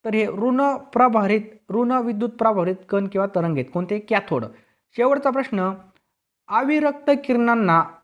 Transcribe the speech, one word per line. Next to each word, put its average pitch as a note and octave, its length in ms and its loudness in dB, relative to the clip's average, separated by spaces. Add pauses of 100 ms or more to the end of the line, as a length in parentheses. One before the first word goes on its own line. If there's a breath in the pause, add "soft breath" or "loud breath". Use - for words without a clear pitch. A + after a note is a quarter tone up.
तर A3 80 -2
हे A3 140 2
ऋण B3+ 500 0
प्रभारित, A3 640 2 (280)
ऋण A#3+ 220 0
विद्युत A#3+ 380 -2
प्रभारित G3 460 0 (140)
कण G3 180 0
किंवा G3 200 -2
तरंग E3+ 260 -2
आहेत. C3 200 -2
कोणते? F3+ 260 -4
कॅथोड. G3 460 -2 (500 soft breath)
शेवटचा C#4 340 2
प्रश्न, A3 420 -2 (760)
अविरक्त C#4+ 640 0 (140)
किरणांना A#3 580 2 (200)